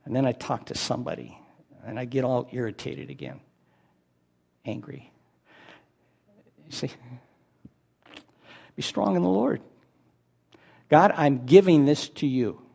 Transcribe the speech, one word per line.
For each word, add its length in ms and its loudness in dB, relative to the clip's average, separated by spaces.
And 100 -8
then 100 0
I 60 2
talk 360 -8
to 80 -12
somebody, 640 -8
and 140 -12
I 60 -8
get 180 -4
all 300 -2
irritated 560 -8
again, 320 -14
angry. 480 -12
You 60 -20
see, 200 -10
be 60 -8
strong 340 -2
in 40 0
the 60 0
Lord. 340 0
"God, 300 6
I'm 280 0
giving 380 8
this 240 2
to 180 -8
you. 360 -2